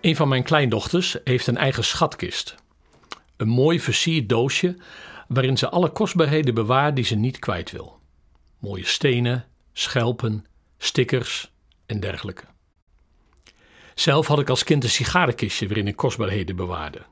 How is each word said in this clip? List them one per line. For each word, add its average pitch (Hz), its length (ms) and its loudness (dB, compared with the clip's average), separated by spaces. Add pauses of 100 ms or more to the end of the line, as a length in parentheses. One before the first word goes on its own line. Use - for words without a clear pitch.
Een 151 60 2
van 151 120 2
mijn 127 160 2
kleindochters 147 800 0
heeft 127 240 0
een 120 100 0
eigen 120 260 0
schatkist. - 720 -4 (800)
Een 110 100 0
mooi 135 320 4
versierd 151 500 0
doosje 139 480 2 (500)
waarin 131 300 2
ze - 120 0
alle 175 200 2
kostbaarheden 156 640 2
bewaart 131 420 2
die 123 100 0
ze 113 100 0
niet 120 240 -2
kwijt 87 320 -4
wil. - 280 -14 (600)
Mooie 101 260 -8
stenen, 120 600 0 (280)
schelpen, 117 720 -2 (320)
stickers - 720 -2 (340)
en 107 140 -4
dergelijke. 98 440 -8 (1500)
Zelf 151 320 2
had 147 120 4
ik 135 100 0
als 131 140 2
kind 147 200 2
een 113 60 0
sigarenkistje 123 760 0
waarin 101 200 -2
ik 101 80 -4
kostbaarheden 98 600 -2
bewaarde. 87 460 -6 (100)